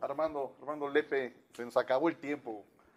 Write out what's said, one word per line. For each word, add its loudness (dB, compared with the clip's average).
Armando, -2
Armando -4
Lepe, 2
se -8
nos -4
acabó 4
el 0
tiempo. -6